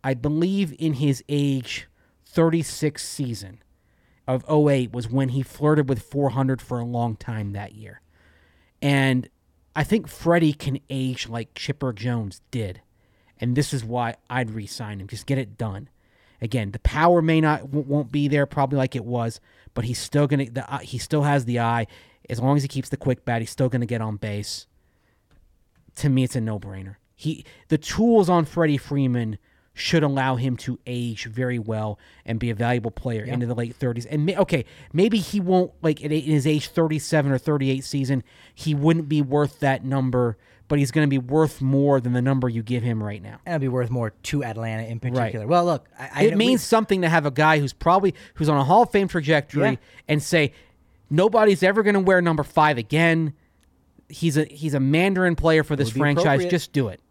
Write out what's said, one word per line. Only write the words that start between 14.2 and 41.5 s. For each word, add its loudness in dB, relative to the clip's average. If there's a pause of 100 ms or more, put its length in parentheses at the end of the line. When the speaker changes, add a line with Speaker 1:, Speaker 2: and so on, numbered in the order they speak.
Speaker 1:
I'd -4
re-sign -10
him. -12
Just -12
get 0
it -8
done. -8 (500)
Again, -4
the -12
power 4
may 4
not, 2
w-, -4
won't 0
be 0
there 2
probably 0
like -2
it -6
was, -4 (340)
but -4
he's -4
still 0
gonna, 0
the, -10
uh, -6
he -12
still -2
has 2
the -2
eye. 0 (440)
As -4
long 2
as 2
he -6
keeps -6
the -6
quick -4
bat, -2
he's -8
still -2
gonna -2
get -4
on -6
base. -8 (1300)
To 0
me, 4
it's -4
a 0
no-brainer. -8 (180)
He, -8 (240)
the 2
tools 2
on 4
Freddie 0
Freeman -2 (340)
should 0
allow 0
him -2
to -8
age -6
very -4
well -4 (260)
and -4
be -2
a -2
valuable 0
player -6
Speaker 2:
Yeah. -6
Speaker 1:
into -2
the -4
late -6
thirties. -4
And -2
may-, -2
okay, 0 (280)
maybe 2
he -2
won't, 2 (100)
like, 0
at -4
a-, 0
in -4
his 4
age 0
thirty-seven 0
or 2
thirty-eight 0
season, -2 (320)
he -2
wouldn't 2
be 0
worth 0
that 0
number, 0 (300)
but 0
he's 2
gonna 2
be 2
worth 0